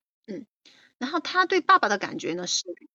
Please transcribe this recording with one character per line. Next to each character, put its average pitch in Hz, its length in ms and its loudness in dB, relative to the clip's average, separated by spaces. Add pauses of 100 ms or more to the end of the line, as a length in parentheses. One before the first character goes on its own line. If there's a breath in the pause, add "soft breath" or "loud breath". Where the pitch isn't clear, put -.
(260)
嗯。 190 220 -12 (500 soft breath)
然 254 140 -6
后 339 80 -2
他 370 260 0
对 370 160 2
爸 370 160 6
爸 214 120 2
的 202 100 0
感 - 180 -8
觉 - 160 -6
呢， 180 140 -8
是 - 180 -4 (300)